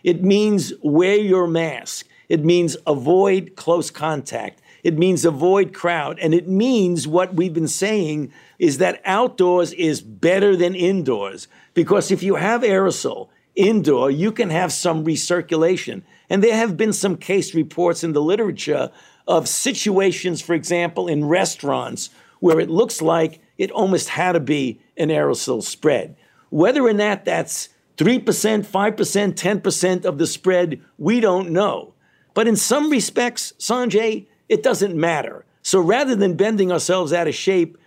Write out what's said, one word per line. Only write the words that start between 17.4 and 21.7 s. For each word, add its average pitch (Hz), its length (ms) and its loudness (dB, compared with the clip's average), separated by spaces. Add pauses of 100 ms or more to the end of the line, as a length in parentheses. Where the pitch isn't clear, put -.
reports 165 480 -2
in 165 120 -4
the 147 80 2
literature 151 680 -2 (380)
of 170 180 2
situations, 190 920 -2
for 175 140 -2
example, 175 540 -2
in 147 180 -2
restaurants, 139 840 -2 (320)